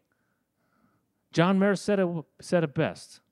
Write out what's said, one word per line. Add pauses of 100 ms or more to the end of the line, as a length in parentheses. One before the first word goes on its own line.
(1300)
John
Mayer
said
it, (320)
said
it
best (120)